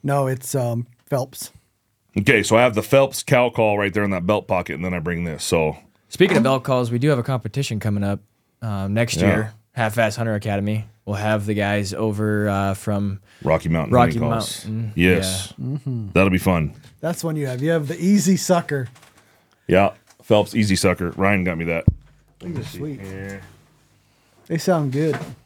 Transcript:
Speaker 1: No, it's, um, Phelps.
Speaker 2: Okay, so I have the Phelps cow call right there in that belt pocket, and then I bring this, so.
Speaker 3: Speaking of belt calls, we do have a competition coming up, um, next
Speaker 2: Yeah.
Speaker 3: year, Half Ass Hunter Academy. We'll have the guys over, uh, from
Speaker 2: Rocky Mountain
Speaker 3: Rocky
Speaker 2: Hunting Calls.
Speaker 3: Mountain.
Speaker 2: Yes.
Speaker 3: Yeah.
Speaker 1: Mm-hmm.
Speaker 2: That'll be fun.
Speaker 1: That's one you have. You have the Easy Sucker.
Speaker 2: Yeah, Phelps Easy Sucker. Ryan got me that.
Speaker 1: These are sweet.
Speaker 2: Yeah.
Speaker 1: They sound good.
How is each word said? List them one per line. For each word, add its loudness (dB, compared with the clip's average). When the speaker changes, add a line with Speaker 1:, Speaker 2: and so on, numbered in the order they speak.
Speaker 1:
No, 0
it's, -6
um, -2
Phelps. -6
Speaker 2:
Okay, 4
so 2
I 8
have 4
the 0
Phelps 2
cow 4
call 0
right -2
there 0
in 0
that -2
belt 0
pocket, -2
and -6
then -4
I -4
bring -4
this, -6
so. 0
Speaker 3:
Speaking 2
of 4
belt 0
calls, 0
we -2
do 2
have 2
a -4
competition -4
coming -2
up, -2
um, -4
next 0
Speaker 2:
Yeah. 2
Speaker 3:
year, 0
Half -2
Ass 0
Hunter -2
Academy. -4
We'll -4
have -2
the -2
guys -2
over, -2
uh, 0
from -4
Speaker 2:
Rocky 2
Mountain 0
Speaker 3:
Rocky 4
Speaker 2:
Hunting 0
Calls. -4
Speaker 3:
Mountain. -6
Speaker 2:
Yes. 2
Speaker 3:
Yeah. -10
Speaker 1:
Mm-hmm. -6
Speaker 2:
That'll 6
be 2
fun. 0
Speaker 1:
That's -4
one -4
you -4
have. -6
You 0
have -2
the -8
Easy 4
Sucker. 0
Speaker 2:
Yeah, 4
Phelps 2
Easy 2
Sucker. 0
Ryan 2
got -2
me -4
that. -4
Speaker 1:
These -8
are -8
sweet. -10
Speaker 2:
Yeah. -12
Speaker 1:
They -4
sound 0
good. -2